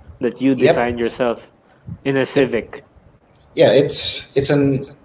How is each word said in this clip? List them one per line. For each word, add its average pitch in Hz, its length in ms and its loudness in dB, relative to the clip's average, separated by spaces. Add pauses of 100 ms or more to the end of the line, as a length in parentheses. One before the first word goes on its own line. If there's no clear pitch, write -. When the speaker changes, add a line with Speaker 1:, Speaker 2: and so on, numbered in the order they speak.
(200)
Speaker 1:
that 120 200 -4
you 135 120 2
Speaker 2:
Yep. 127 80 -2
Speaker 1:
designed 120 400 2
yourself 117 480 -4 (560)
in 135 160 -2
a 127 60 0
Civic. 117 580 -2 (720)
Speaker 2:
Yeah, 120 160 4
it's, - 640 0
it's 135 140 0
an, 139 340 0 (200)